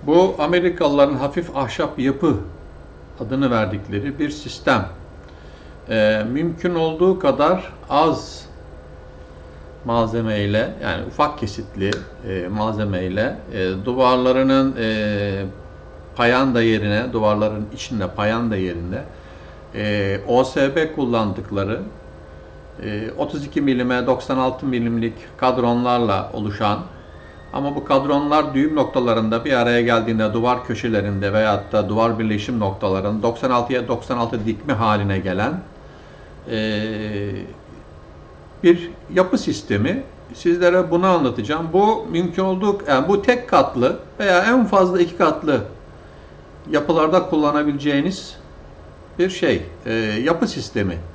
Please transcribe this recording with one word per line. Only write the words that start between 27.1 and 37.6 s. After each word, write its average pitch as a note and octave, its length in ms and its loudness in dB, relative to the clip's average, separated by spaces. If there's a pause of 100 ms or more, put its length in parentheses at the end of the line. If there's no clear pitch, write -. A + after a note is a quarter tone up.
ama C#3+ 240 -4
bu - 80 -6
kadronlar C#3+ 680 2
düğüm D3+ 220 2
noktalarında A#2 680 2
bir D3 80 0
araya A#2+ 300 4
geldiğinde A2+ 500 2
duvar B2 320 0
köşelerinde G2+ 680 -2
veyahut G#2+ 400 2
da G#2 160 2
duvar A2 300 2
birleşim A2 420 -2
noktalarının G2 600 -2
doksan A#2 280 0
altıya B2 380 0
doksan A#2+ 300 -4
altı A2+ 280 -2
dikme A2+ 260 -4
haline G#2 460 2
gelen, G2+ 420 -2 (880)
e, G#2+ 800 -4 (1300)